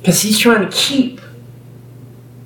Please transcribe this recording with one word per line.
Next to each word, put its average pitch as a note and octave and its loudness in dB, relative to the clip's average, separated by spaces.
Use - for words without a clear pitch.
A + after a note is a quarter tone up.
'cause F3 2
he's G#3+ 0
trying G#3+ 2
to - -12
keep - -2